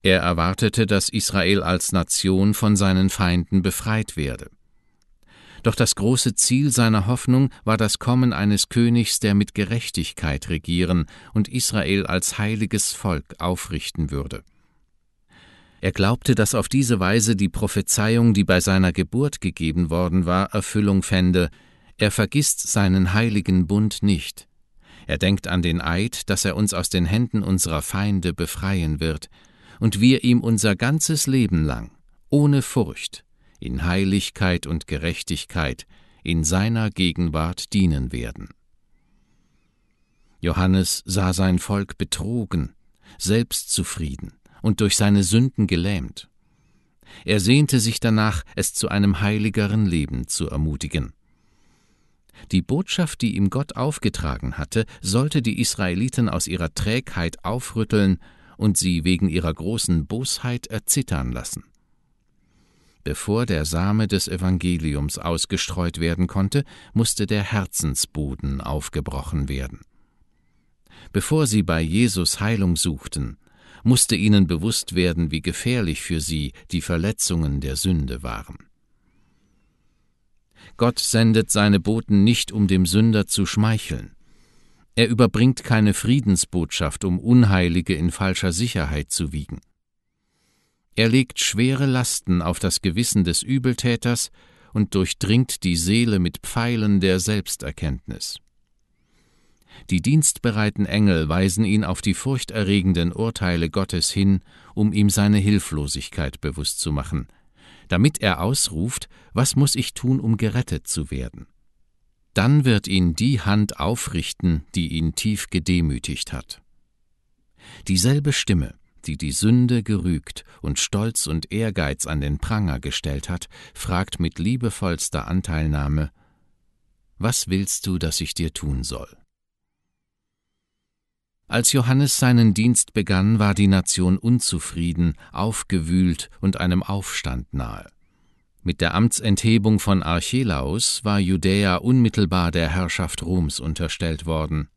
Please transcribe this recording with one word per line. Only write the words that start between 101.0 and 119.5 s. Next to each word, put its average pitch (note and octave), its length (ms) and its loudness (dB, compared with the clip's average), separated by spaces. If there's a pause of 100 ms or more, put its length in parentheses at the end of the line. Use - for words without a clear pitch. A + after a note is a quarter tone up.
weisen F#2 340 2
ihn G#2 220 2
auf F#2 160 -4
die G2 120 0
furchterregenden F#2+ 1000 0
Urteile F2+ 560 -2
Gottes F#2 420 -2
hin, G2 300 2 (340)
um G#2+ 160 2
ihm G#2 180 4
seine G#2 280 4
Hilflosigkeit D#2 1040 -2
bewusst D2+ 400 -6
zu E2 100 -4
machen, C#2+ 360 -4 (600)
damit G2+ 320 2
er F#2+ 220 0
ausruft: G#2+ 640 -2 (240)
„Was B2+ 240 0
muss C#3+ 200 4
ich - 180 -4
tun, C3 260 0
um A2+ 160 2
gerettet A2 520 -2
zu D2+ 220 -6
werden?“ - 380 -8 (840)
Dann C3 320 4
wird A2 220 2
ihn F2+ 280 2
die B2 240 0
Hand G#2 400 0
aufrichten, E2+ 840 -2 (100)
die E2 140 -2
ihn D#2+ 260 -2
tief - 340 -4
gedemütigt D#2+ 840 -2
hat. - 280 -14 (1300)
Dieselbe C3 460 2
Stimme, D#2+ 420 -2 (300)
die D2+ 120 -6
die D2 140 -6
Sünde A#2+ 520 2